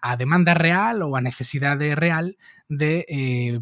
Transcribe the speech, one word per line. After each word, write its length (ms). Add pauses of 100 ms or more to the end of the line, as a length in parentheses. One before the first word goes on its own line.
a 180
demanda 320
real 480
ou 160
a 80
necesidade 720
real 400 (320)
de, 400
eh, 540